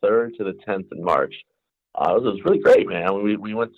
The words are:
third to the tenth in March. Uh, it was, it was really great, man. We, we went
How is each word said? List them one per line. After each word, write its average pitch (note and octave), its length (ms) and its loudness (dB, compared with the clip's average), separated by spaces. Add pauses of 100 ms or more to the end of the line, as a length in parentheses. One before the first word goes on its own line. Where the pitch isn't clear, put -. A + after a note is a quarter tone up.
third A#2 360 2
to G#2+ 60 -6
the F#2+ 100 -6 (120)
tenth F#2+ 260 -6
in E2+ 120 -12
March. C#2 300 0 (600)
Uh, D#2+ 200 0
it A#2 60 2
was, C3 40 -4
it G#2 100 -2
was G2 100 -8
really F#3 140 2
great, - 280 6
man. F#2+ 360 -2
We, G#2 120 2
we G#2 180 -8
went A2+ 240 -4